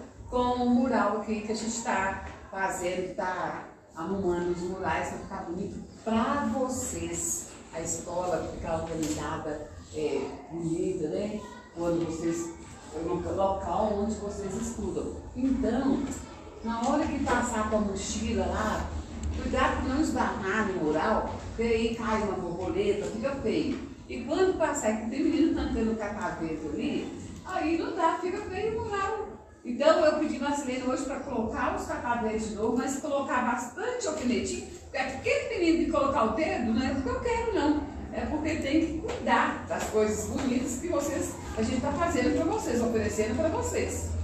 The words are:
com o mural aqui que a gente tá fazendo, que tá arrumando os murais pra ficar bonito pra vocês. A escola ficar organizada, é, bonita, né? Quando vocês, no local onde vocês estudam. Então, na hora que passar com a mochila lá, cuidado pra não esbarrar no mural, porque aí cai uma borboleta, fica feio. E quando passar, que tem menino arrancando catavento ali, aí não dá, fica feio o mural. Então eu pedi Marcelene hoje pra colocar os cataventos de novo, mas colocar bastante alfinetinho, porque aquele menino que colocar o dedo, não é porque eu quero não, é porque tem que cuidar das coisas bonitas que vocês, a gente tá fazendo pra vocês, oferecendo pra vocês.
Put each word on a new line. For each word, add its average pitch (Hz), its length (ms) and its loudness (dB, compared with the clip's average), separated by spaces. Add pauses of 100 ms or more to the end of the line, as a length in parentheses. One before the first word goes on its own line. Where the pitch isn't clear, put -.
(300)
com 247 80 -2
o 247 320 2
mural 220 520 4
aqui 214 200 -2
que 220 120 -4
a - 20 -2
gente - 280 -4
tá 196 420 -2 (260)
fazendo, 185 580 -2
que - 60 -8
tá 156 480 -4 (320)
arrumando 175 600 0
os 175 80 -4
murais 180 460 -2
pra - 100 -6
ficar - 300 -8
bonito 185 300 -6 (240)
pra 247 500 2
vocês. 175 960 -2 (240)
A 165 80 -6
escola 170 720 -2
ficar 170 220 -2
organizada, 156 920 -2 (280)
é, 139 260 0 (300)
bonita, 170 560 0
né? 208 320 -2 (360)
Quando 170 300 2
vocês, 165 440 -2 (540)
no 175 320 -2
local 196 580 2 (100)
onde 220 120 2
vocês 202 460 -6
estudam. - 540 -4 (200)
Então, 254 640 2 (640)
na 226 240 -2
hora 294 180 4
que 269 180 0
passar 226 480 2
com 214 60 6
a 208 40 4
mochila 202 640 0
lá, 214 400 0 (560)
cuidado 254 420 2
pra 262 120 2
não 302 60 4
esbarrar 202 680 0
no 175 180 -2
mural, 156 480 2 (220)
porque 226 80 0
aí 233 320 2
cai 220 260 0
uma 190 120 0
borboleta, 175 720 0
fica 269 240 -2 (100)
feio. 190 380 0 (280)
E 247 160 -6
quando 370 360 4
passar, 285 380 2
que 226 120 -4
tem 294 140 0
menino - 360 4
arrancando 220 360 2
catavento 165 720 -4
ali, - 420 -2 (340)
aí 330 340 2
não - 160 -2
dá, 339 260 4
fica 370 160 0 (120)
feio 427 300 0
o 453 60 -2
mural. 415 420 -2 (380)
Então 320 400 6
eu 302 140 6
pedi 302 200 0
Marcelene 262 440 -2
hoje 254 220 0
pra 269 160 -4
colocar 247 540 -2
os - 120 -6
cataventos 226 600 0
de - 60 -4
novo, 240 220 2
mas 285 220 0
colocar 277 500 2
bastante 381 560 -2
alfinetinho, - 640 0 (160)
porque - 140 -8
aquele - 600 0
menino 330 280 6
que - 60 2
colocar 277 340 4
o 226 100 4
dedo, - 380 2
não 262 120 2
é 277 80 0
porque 277 160 0
eu 508 120 0
quero 466 340 0
não, 294 260 4 (300)
é 226 140 -4
porque 302 320 0
tem 285 280 4
que - 140 -2
cuidar - 720 0
das - 160 -2
coisas 214 420 2
bonitas 247 520 0
que 339 100 -4
vocês, 277 440 0 (240)
a 226 40 2
gente 247 180 2
tá 294 140 0
fazendo 302 420 4
pra 320 80 4 (100)
vocês, 240 280 0
oferecendo 226 560 2
pra 320 100 4
vocês. - 600 0 (140)